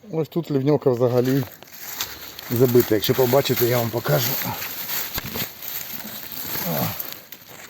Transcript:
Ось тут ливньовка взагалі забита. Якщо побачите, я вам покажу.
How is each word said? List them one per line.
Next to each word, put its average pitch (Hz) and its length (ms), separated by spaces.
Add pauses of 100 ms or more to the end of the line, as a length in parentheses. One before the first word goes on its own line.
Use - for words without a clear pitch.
(120)
Ось 156 180
тут 165 220
ливньовка 139 380
взагалі 123 540 (1080)
забита. 120 440
Якщо 107 180
побачите, 127 520
я 120 120
вам 117 120
покажу. 123 420 (3500)